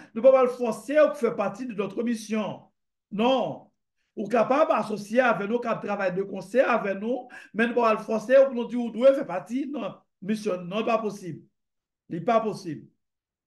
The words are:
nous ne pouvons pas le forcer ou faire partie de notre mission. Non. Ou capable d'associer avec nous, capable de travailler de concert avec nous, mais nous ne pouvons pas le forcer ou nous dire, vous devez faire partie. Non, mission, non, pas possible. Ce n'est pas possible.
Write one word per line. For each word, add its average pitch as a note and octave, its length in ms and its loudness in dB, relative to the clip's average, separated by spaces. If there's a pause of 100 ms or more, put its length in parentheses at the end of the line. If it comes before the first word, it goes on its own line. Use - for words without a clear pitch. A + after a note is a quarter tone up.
(140)
nous A3+ 80 -4
ne B3+ 40 6
pouvons C4 80 10
pas C4 100 6
le B3 60 2
forcer B3 500 -4
ou - 140 4
faire - 200 -2
partie G#3 320 -6
de A#3 80 -12
notre G3 280 -6
mission. G#3+ 580 -4 (500)
Non. G#3 600 -2 (460)
Ou G3+ 120 -6
capable B3+ 420 2
d'associer G#3+ 480 -2
avec G#3 300 2
nous, A#3 100 -2
capable A#3 240 -4
de G#3 60 -8
travailler G3 280 -2
de G3 60 -2
concert G3 480 0
avec G3 300 -2
nous, A#3+ 280 -6 (240)
mais G#3+ 120 0
nous A#3 60 0
ne A#3 40 -8
pouvons A#3 120 2
pas A3 80 4
le G3 40 -2
forcer A3 400 2
ou C4+ 160 6
nous A#3 140 -4
dire, A#3 100 -4
vous A#3 140 -4
devez B3 200 6
faire C#4 140 -2
partie. A3+ 420 -6
Non, A3 240 -8 (300)
mission, G3+ 400 -4
non, F#3+ 220 -4
pas A#3 140 2
possible. F#3+ 440 -8 (640)
Ce D#3 60 -8
n'est E3+ 60 -6
pas A3+ 200 2
possible. F3+ 460 -8 (600)